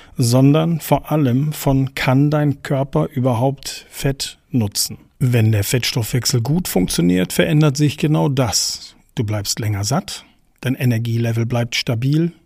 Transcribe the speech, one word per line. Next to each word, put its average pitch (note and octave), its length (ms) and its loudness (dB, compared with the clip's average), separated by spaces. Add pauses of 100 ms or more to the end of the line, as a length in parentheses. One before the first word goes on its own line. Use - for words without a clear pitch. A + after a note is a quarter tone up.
(180)
sondern C#3+ 640 4
vor - 320 -2
allem D3 420 0
von, C3+ 400 0
kann C#3+ 380 2
dein D3 320 0
Körper D3 460 -2
überhaupt B2+ 800 -2
Fett - 480 -6 (100)
nutzen? - 480 -2 (220)
Wenn A#2+ 320 4
der G2+ 120 2
Fettstoffwechsel A#2+ 760 -2
gut D3+ 260 0
funktioniert, F2+ 640 0
verändert D3+ 460 2
sich D3+ 220 0
genau D#3+ 280 2
das. - 680 -2 (180)
Du B2+ 100 -4
bleibst G#2 360 -4
länger G#2 240 -2
satt, C3+ 420 -4 (360)
dein B2+ 120 -2
Energielevel A#2 720 0
bleibt A#2+ 300 -2
stabil, C#3 560 0 (140)